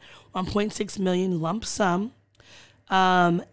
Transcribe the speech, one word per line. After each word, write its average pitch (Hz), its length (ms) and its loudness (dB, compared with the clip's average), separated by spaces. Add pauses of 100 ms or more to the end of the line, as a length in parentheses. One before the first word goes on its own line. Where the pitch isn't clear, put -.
(320)
one 185 140 -4
point 208 260 -2
six - 280 -6
million 185 420 0
lump 180 240 -4
sum, 180 480 0 (760)
um, 185 640 4